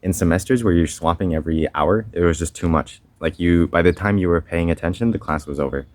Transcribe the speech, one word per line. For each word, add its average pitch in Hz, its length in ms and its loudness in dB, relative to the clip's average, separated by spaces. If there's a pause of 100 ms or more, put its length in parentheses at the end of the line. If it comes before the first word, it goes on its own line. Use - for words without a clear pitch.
In 95 100 -2
semesters 117 500 0
where 107 100 2
you're 85 140 4
swapping 85 460 -2
every 80 400 -2
hour, 90 400 0
it 85 80 -4
was 85 180 2
just 82 160 -6
too - 140 -4
much. 80 320 -2 (180)
Like, 80 200 -4
you, 87 280 4
by 82 140 0
the 87 120 4
time 101 240 0
you 92 120 0
were 85 120 2
paying 85 280 -2
attention, 85 420 -2
the 104 80 -2
class 76 280 -4
was 71 120 -8
over. 69 360 -4